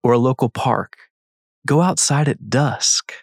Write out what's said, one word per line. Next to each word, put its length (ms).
or 100
a 60
local 320
park. 460
Go 140
outside 480
at 220
dusk. 640